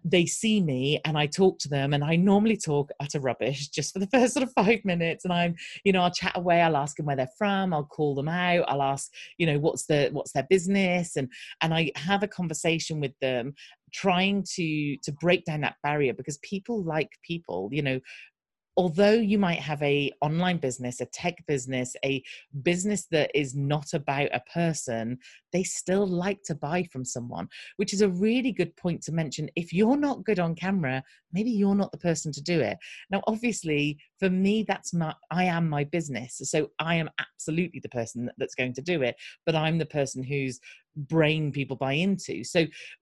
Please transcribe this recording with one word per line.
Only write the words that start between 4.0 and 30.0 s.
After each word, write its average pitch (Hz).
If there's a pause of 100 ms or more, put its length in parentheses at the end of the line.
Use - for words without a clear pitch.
the 196
<laughs> -
first 254
sort 277
of 247
five 220
minutes. 170
And 180
I'm, 175 (300)
you 196
know, 185
I'll 175
chat 175
away, 175
I'll 165
ask 143
them 151
where 143
they're 131 (100)
from, 196
I'll 147
call 147
them 139
out, 175
I'll 139
ask, 139 (260)
you 170
know, 160
what's -
the, 143
what's 135
their -
business? 185
And, 135 (300)
and 160
I 165
have 190
a -
conversation 160
with 135
them, 131 (400)
trying 190 (120)
to, 151
to 147
break 175
down 151
that -
barrier, 143
because 139
people 202
like 160 (120)
people, 107
you 147
know, 131 (760)
although 185
you 214
might 175
have 147
a 143 (120)
online 170
business, 127
a 123
tech - (120)
business, 127 (100)
a 135 (400)
business 185
that 151
is 139
not 143
about 143
a 127 (120)
person, 123 (340)
they 180
still 190
like 185
to 165
buy 160
from 170
someone, 120 (280)
which 202
is 196
a 208
really 220
good 170
point 170
to 151
mention. 156
If 170
you're 220
not 277